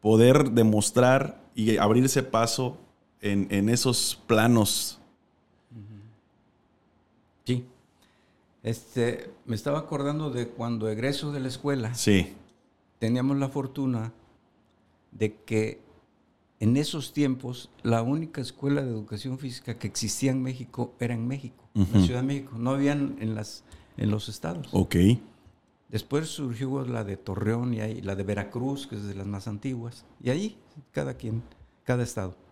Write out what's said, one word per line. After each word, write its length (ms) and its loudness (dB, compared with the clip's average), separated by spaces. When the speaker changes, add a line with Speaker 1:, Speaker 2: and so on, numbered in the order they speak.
Speaker 1:
poder 500 8
demostrar 880 4
y 220 2
abrirse 460 4
paso 540 0
en, 300 0
en 180 2
esos 580 0
planos? 720 4
Speaker 2:
Ujú. 300 -18
Sí. 200 -2
Este, 680 -4
me 80 -4
estaba 240 -2
acordando 520 -4
de 180 -4
cuando 400 -4
egreso 440 -2
de 80 -6
la 80 -4
escuela. 460 -4
Speaker 1:
Sí. 400 2
Speaker 2:
Teníamos 400 0
la 100 0
fortuna 640 -4
de 220 -2
que 460 -2
en 160 4
esos 360 -4
tiempos 560 -2
la 200 2
única 380 -4
escuela 420 -2
de 80 -4
educación 500 -8
física 360 -10
que 120 -6
existía 420 -2
en 120 0
México 580 -8
era 140 -2
en 120 -4
México, 380 -10
en 60 2
la 80 6
Speaker 1:
Ujú. 80 8
Speaker 2:
Ciudad 140 0
de 60 -2
México. 320 -4
No 140 -2
habían 460 0
en 160 -4
las, 300 -10
en 140 0
los 180 -2
estados. 440 -8
Speaker 1:
Ok. 220 2
Speaker 2:
Después 400 -4
surgió 560 -6
la 180 -6
de 140 -6
Torreón 580 -2
y 60 -4
ahí, 220 -6
la 120 -4
de 80 -6
Veracruz, 640 -4
que 100 -12
es 80 -8
de 120 -8
las 100 -8
más 220 -8
antiguas. 560 -8
Y 80 -2
ahí, 280 -4
cada 220 -4
quien, 280 -6
cada 220 0
estado. 320 -6